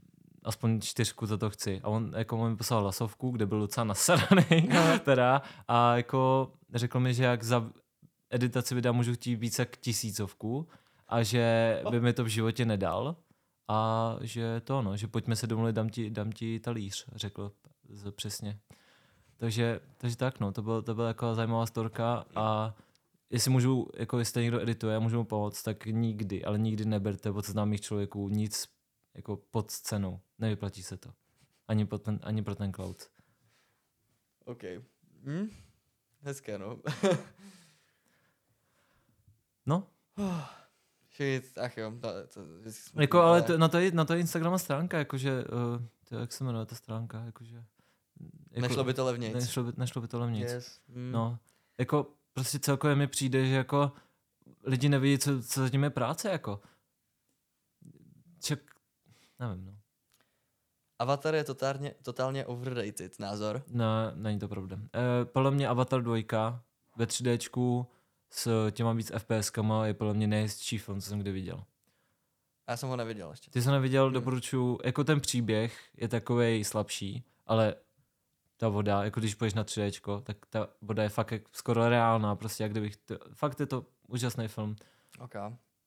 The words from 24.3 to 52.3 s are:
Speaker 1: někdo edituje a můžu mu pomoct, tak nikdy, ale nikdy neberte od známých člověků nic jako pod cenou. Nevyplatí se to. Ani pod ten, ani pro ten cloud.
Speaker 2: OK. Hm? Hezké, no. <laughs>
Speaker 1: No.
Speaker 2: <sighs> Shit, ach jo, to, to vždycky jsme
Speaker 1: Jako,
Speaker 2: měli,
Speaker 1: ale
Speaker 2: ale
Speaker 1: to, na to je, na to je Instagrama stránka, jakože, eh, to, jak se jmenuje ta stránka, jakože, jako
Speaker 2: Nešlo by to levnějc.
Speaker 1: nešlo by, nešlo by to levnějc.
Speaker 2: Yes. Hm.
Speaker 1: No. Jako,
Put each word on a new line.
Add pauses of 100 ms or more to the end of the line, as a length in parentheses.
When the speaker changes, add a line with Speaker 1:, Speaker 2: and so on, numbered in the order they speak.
Speaker 1:
někdo
edituje
a
můžu
mu
pomoct,
tak
nikdy,
ale
nikdy
neberte
od
známých
člověků
nic (440)
jako
pod
cenou. (200)
Nevyplatí
se
to. (580)
Ani
pod
ten,
ani
pro
ten
cloud. (1500)
Speaker 2:
OK. (640)
Hm? (720)
Hezké,
no.
<laughs> (2500)
Speaker 1:
No. (300)
Speaker 2:
<sighs> (920)
Shit,
ach
jo, (100)
to, (260)
to (140)
vždycky
jsme
Speaker 1:
Jako,
Speaker 2:
měli,
Speaker 1:
ale
Speaker 2:
ale
Speaker 1:
to,
na
to
je,
na
to
je
Instagrama
stránka,
jakože,
eh, (220)
to,
jak
se
jmenuje
ta
stránka,
jakože, (880)
jako
Speaker 2:
Nešlo
by
to
levnějc.
Speaker 1:
nešlo
by,
nešlo
by
to
levnějc.
Speaker 2:
Yes.
Hm.
Speaker 1:
No. (380)
Jako, (260)